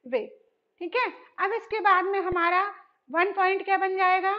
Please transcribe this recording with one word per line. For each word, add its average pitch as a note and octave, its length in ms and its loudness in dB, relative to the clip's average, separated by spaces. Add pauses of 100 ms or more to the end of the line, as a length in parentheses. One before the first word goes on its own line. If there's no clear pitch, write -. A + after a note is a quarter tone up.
way, A#3 180 -2 (560)
ठीक F4 160 -6
है। B4 100 0 (320)
अब G4 140 0
इसके A4 280 -6
बाद F4+ 240 4
में G4 160 0
हमारा F4+ 420 0 (480)
one F4+ 220 0
point F#4+ 320 0
क्या G4 140 2
बन F#4+ 180 0
जाएगा? F#4+ 420 2